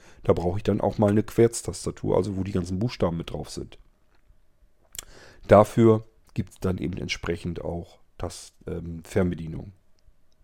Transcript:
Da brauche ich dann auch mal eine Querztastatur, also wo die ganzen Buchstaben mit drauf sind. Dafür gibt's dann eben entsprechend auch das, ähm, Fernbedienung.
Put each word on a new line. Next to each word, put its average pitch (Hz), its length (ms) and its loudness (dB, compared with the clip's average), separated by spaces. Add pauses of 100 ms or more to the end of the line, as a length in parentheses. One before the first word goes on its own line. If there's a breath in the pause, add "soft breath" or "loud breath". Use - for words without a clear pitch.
(240 soft breath)
Da 95 100 4
brauche 87 240 0
ich - 40 -6
dann 101 200 0
auch - 160 0
mal 104 120 6
eine 107 120 4
Querztastatur, - 920 0
also 92 200 0
wo 95 80 -4
die 95 80 -6
ganzen 92 260 -2
Buchstaben 98 380 -2
mit 80 140 -8
drauf 78 180 -10
sind. - 300 -14 (1700 loud breath)
Dafür 110 560 6 (300)
gibt's - 260 -8
dann 92 160 -2
eben 87 220 -6
entsprechend 85 640 -6
auch 82 360 -8 (200)
das, - 340 -10 (140)
ähm, 85 380 -10
Fernbedienung. 82 680 -2 (720)